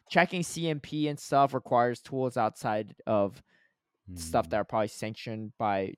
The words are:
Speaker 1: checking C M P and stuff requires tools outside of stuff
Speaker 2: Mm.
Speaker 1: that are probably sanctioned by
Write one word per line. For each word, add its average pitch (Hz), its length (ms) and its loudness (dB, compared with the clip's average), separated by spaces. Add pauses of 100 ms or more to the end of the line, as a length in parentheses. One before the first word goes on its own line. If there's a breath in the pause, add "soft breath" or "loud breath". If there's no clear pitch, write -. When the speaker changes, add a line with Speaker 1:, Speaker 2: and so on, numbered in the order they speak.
Speaker 1:
checking 180 340 2
C 165 260 -4
M 151 100 -2
P 151 280 -2
and 147 120 -4
stuff 139 340 4
requires 123 480 2
tools 131 360 -4
outside 110 580 -2 (100)
of 101 360 2 (720)
stuff 82 320 0
Speaker 2:
Mm. - 20 -16
Speaker 1:
that 107 80 0
are 104 80 2
probably 110 220 0
sanctioned 110 680 -10
by 98 400 0